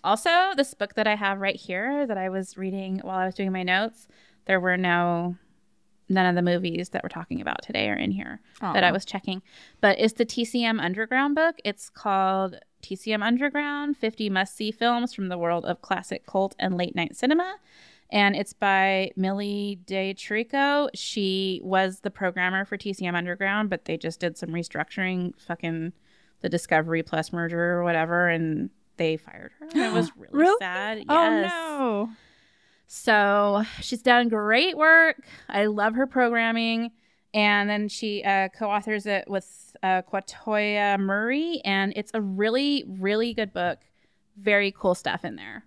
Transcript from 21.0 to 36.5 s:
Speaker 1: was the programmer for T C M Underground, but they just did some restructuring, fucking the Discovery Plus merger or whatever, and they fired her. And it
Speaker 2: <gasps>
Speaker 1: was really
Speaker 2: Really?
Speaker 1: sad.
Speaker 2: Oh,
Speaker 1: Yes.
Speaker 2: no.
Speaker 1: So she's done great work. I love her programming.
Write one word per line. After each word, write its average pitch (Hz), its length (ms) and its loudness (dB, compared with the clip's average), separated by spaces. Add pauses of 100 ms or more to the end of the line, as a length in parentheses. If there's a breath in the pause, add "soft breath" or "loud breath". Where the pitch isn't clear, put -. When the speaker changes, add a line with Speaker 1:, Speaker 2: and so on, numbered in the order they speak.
Speaker 1:
was 190 380 0
the 196 100 -6
programmer 185 520 -2
for 196 140 -8
T 196 160 -6
C 185 140 -6
M 175 80 -2
Underground, 196 560 -2
but 175 140 -6
they 165 120 -4
just 165 220 -8
did 170 180 -4
some 165 140 -8
restructuring, 180 920 -4
fucking 165 520 -6 (480)
the 180 80 -4
Discovery 165 520 0
Plus 160 320 -4
merger 170 260 -4
or 175 240 0
whatever, 170 460 2
and 165 400 -2 (280)
they 160 200 0
fired - 420 -18
her. 302 140 -16
And 294 80 2
it 226 120 -2
Speaker 2:
<gasps> 226 40 2
Speaker 1:
was 160 180 0
really - 220 -20
Speaker 2:
Really? 370 220 6
Speaker 1:
sad. 202 500 -6
Speaker 2:
Oh, 294 140 4
Speaker 1:
Yes. 330 280 2
Speaker 2:
no. 269 580 -2 (800 soft breath)
Speaker 1:
So 202 760 2 (180 loud breath)
she's - 220 -8
done 240 260 4
great 226 480 2
work. 320 400 8 (320 loud breath)
I 202 160 2
love 214 300 0
her 262 100 2
programming. 233 840 0 (420)